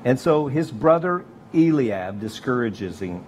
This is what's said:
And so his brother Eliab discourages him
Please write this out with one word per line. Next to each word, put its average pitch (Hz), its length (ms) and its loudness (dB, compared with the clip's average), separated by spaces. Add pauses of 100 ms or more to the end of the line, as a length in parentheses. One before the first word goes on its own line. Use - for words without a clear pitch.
And 127 160 2
so 151 280 2
his 156 240 -2
brother 165 520 2 (300)
Eliab 113 680 2
discourages 107 800 -4
him 90 280 -8